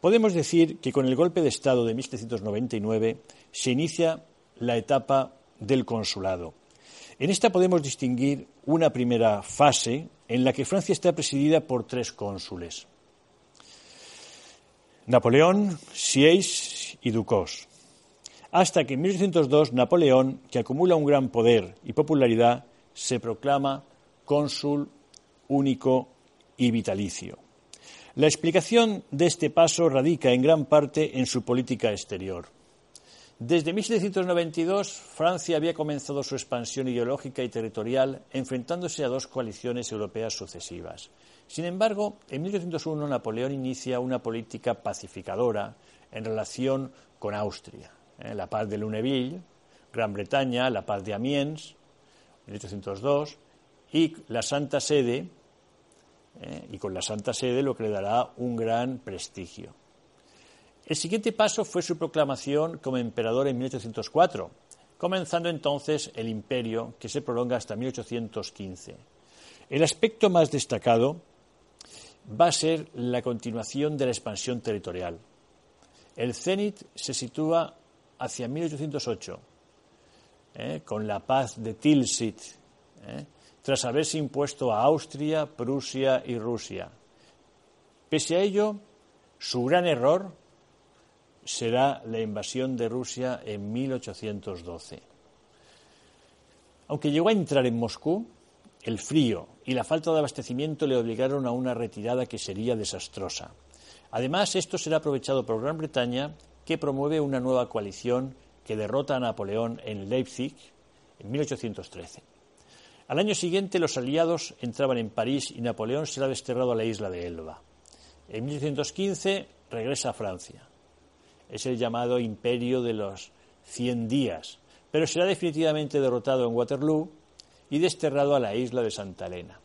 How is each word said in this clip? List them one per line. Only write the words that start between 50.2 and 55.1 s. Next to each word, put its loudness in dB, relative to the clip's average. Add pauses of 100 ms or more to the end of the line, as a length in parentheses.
la -4
paz -4
de -6
Amiens, -4 (680)
mil -12
ochocientos -8
dos, 0 (560)
y 4 (140)
la -2
Santa -2
Sede, 2 (1120)